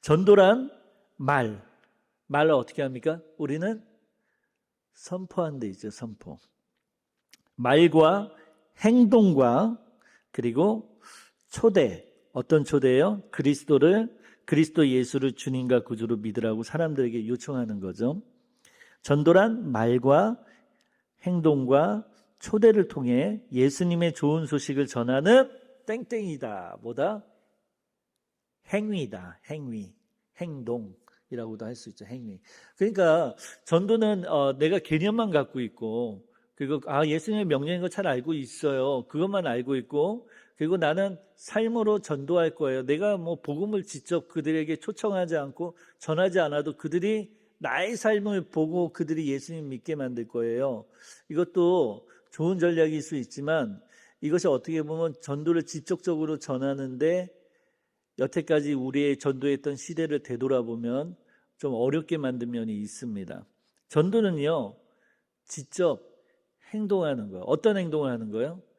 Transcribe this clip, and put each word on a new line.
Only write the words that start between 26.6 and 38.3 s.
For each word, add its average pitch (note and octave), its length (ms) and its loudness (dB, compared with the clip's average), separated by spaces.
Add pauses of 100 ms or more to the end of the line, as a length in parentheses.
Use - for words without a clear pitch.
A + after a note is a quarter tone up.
뭐다? D3 420 -4 (1500)
행위다. C#3 640 -6 (100)
행위. A#2 440 -12 (440)
행동이라고도 A#2 1300 -10
할 A#2+ 100 -10
수 A2+ 140 -20
있죠. G2+ 160 -20
행위. A2 340 -16 (380)
그러니까 E3+ 580 2 (300)
전도는, G3+ 600 2
어, C#3 300 0
내가 D#3+ 220 2
개념만 G#3 520 0
갖고 C#3 280 -2
있고, A2+ 640 -6 (300)
그리고, C#3+ 320 -4
아, D3 180 0
예수님의 F#3 400 -2
명령인 D#3 360 -2
거 F3+ 80 -4
잘 F#3 180 -4
알고 C3+ 260 -2